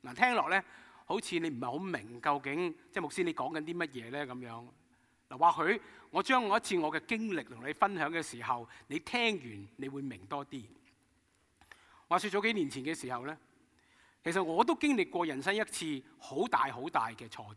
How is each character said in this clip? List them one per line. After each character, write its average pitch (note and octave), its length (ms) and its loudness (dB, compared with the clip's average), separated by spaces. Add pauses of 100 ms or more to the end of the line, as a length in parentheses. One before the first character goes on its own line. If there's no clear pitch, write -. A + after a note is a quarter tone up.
嗱， B2 100 -12
聽 B3 220 4
落 F3 140 2
呢， F#3+ 120 4 (440)
好 F#3 120 -2
似 F3+ 220 -2
你 E3 100 0
唔 B2 120 -6
係 C3 40 -2
好 B2+ 120 -2
明 C3+ 440 -4
究 C#3+ 220 2
竟， D#3 320 -2 (160)
即 - 80 -2
係 - 20 -4
牧 D3+ 80 -4
師 F#3 140 0
你 E3+ 100 0
講 D#3 240 -4
緊 D3+ 60 -4
啲 E3+ 140 -6
乜 E3 100 0
嘢 A#2+ 240 -10
呢？ C#3+ 160 -4
噉 B2 120 -10
樣。 A#2+ 260 -12 (640)
嗱， D3+ 220 6
或 D#3+ 160 2
許 G#3 140 2 (280)
我 F3 120 0
將 B3+ 220 4
我 G#3 140 4
一 - 20 6
次 G3 180 0
我 D#3 140 2
嘅 D#3 140 -2
經 A3 280 -2
歷 D3+ 120 0
同 A#2+ 200 -12
你 D3 60 -4
分 G3+ 240 2
享 D#3 160 0
嘅 E3 100 -2
時 A#2+ 220 -8
候， A#2+ 240 -2 (200)
你 D3+ 120 -4
聽 A#3 380 0
完 G#2 300 -10 (100)
你 C3+ 100 -6
會 C#3 140 -8
明 B2 240 -6
多 C#3 200 -6
啲。 B2+ 200 -12 (1400)
話 F3+ 100 4
說 G3+ 100 -2
早 G3 120 2
幾 A3+ 100 4
年 F3+ 180 2
前 B2+ 140 -6
嘅 D#3 100 -2
時 B2+ 200 -6
候 B2 120 -6
呢， D#3 120 -10 (880)
其 E3+ 60 0
實 F#3 120 2
我 E3 180 2
都 C#4 140 6
經 D4 220 4
歷 F3 120 2
過 F3 160 2
人 C#3 160 -2
生 F#3+ 140 2
一 G#3+ 80 2
次 D3+ 400 -4 (160)
好 D3+ 300 -2
大 C3+ 200 4
好 B2 200 -6
大 A#2 220 2
嘅 A2+ 180 -14
挫 G#2+ 280 -14